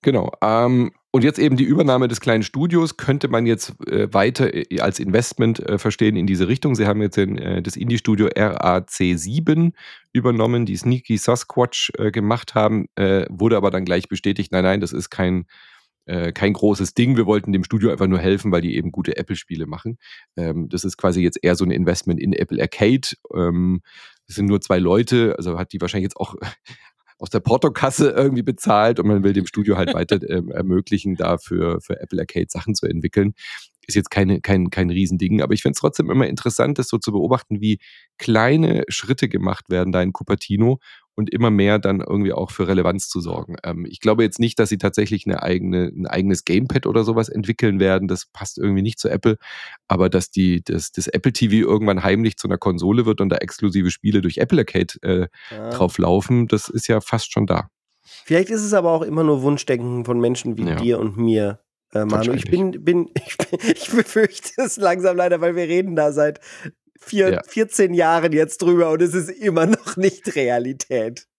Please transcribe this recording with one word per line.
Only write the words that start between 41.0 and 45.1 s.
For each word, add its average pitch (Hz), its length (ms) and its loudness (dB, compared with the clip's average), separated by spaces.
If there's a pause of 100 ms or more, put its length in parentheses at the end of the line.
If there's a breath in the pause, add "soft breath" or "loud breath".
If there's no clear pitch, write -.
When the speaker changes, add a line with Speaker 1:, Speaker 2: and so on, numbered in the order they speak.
Speaker 1:
und 107 180 -4
immer 113 200 2
mehr 101 260 4
dann 98 220 0
irgendwie 101 320 -2
auch - 200 -4
für 92 160 -2
Relevanz 92 420 0
zu 90 100 -6
sorgen. 85 440 -8
Ähm, 85 220 -8
ich - 140 -14
glaube 110 240 4
jetzt 101 160 0
nicht, 117 200 0
dass 110 100 4
sie 107 80 -2
tatsächlich 101 500 -2